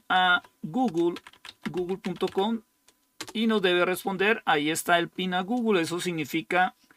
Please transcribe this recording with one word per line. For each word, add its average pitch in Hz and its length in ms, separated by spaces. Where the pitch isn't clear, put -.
a 180 320
Google, 175 580
google 180 260
punto 185 320
com, 214 320
y 220 140
nos 220 160
debe 180 240
responder. 190 580
Ahí 151 240
está 170 300
el 170 100
ping 180 240
a 180 80
Google. 220 400
Eso 165 200
significa, 170 760